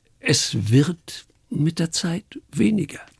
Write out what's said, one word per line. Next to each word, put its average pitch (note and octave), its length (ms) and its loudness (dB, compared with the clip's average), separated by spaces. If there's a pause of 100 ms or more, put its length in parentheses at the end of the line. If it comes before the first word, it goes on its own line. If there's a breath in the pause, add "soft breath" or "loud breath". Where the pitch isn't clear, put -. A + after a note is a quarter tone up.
(200)
Es - 500 0
wird D3 560 0 (240)
mit D#3+ 300 0
der E3 140 -2
Zeit - 320 -4 (260)
weniger. G3 480 0 (200)